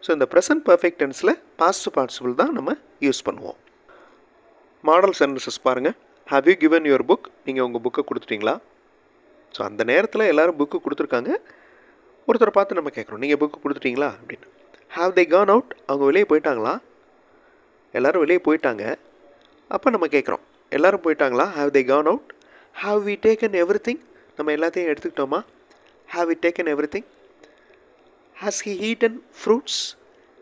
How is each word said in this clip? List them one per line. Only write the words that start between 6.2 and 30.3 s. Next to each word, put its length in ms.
Have 160
you 140
given 280
your 180
book? 260
நீங்க 200
உங்க 200
புக்கை 160
கொடுத்துட்டீங்களா? 580
So, 160
அந்த 180
நேரத்துல 420
எல்லாரும் 320
புக்கு 140
கொடுத்துருக்காங்க. 640
ஒருத்தரை 240
பார்த்து 240
நம்ம 160
கேட்குறோம், 280
"நீங்க 260
புக்கு 220
கொடுத்துட்டீங்களா?" 540
அப்படின்னு. 340
Have 120
they 160
gone 360
out? 100
அவங்க 180
வெளியே 200
போயிட்டாங்களா? 540
எல்லாரும் 280
வெளியே 240
போயிட்டாங்க. 500
அப்ப 220
நம்ம 160
கேட்குறோம், 320
"எல்லாரும் 320
போயிட்டாங்களா? 400
Have 280
they 120
gone 240
out? 140
Have 140
we 180
taken 480
everything?" 400
நம்ம 160
எல்லாத்தையும் 440
எடுத்துக்கிட்டோமா? 480
Have 120
we 60
taken 220
everything? 400
Has 80
he 80
eaten 480
fruits? 520